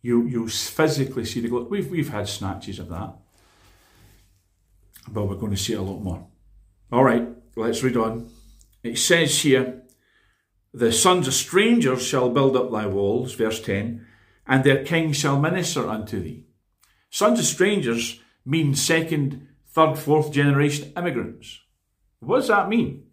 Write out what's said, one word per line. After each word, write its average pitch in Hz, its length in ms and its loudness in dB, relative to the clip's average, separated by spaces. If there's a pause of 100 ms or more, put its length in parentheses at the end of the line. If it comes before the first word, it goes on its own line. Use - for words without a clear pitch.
You, 120 240 2
you'll 113 220 -4
physically - 760 -2
see 117 160 -6
the 117 80 -4
glory. 120 180 -4
We've, 190 240 -4
we've 165 200 -2
had 104 180 -6
snatches 95 500 -8
of 80 100 -12
that, 87 260 -10 (1900)
but 104 160 -6
we're 95 120 -4
going 101 160 -6
to 95 60 -4
see 113 160 -4
it 101 40 -6
a 98 40 -6
lot 95 200 -8
more. 87 240 -8 (640)
All 127 140 6
right, 117 240 4 (280)
let's 113 260 -2
read 120 140 0
on. 113 340 -2 (520)
It 117 160 -6
says 165 420 2
here, 131 420 2 (920)
"The 113 200 2
sons 180 360 4
of 131 60 -2
strangers 185 720 2
shall 123 240 2
build 135 260 4
up 123 140 0
thy 107 160 -2
walls," 101 480 0
verse - 280 -2
ten, 104 440 -6 (400)
"and 131 180 2
their 135 200 4
king 160 280 0
shall 139 260 0
minister 170 500 -2
unto 107 320 -6
thee." 78 260 -12 (640)
Sons 233 280 2
of 147 80 0
strangers 151 720 0 (240)
mean 143 300 0
second, 160 760 0 (200)
third, 160 280 4
fourth 151 360 2
generation 143 640 2
immigrants. - 640 -8 (600)
What 190 200 0
does 254 80 -4
that 202 200 2
mean? 214 440 -2